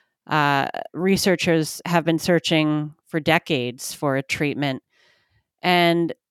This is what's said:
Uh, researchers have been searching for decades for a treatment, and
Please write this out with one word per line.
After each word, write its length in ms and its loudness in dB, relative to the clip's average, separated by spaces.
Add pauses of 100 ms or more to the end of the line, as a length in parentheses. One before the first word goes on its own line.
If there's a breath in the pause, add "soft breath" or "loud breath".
(260)
Uh, 420 0 (240)
researchers 920 0
have 180 0
been 140 0
searching 760 0 (120)
for 140 -4
decades 720 -2
for 220 -2
a 60 -2
treatment, 600 -4 (800)
and 500 4 (180)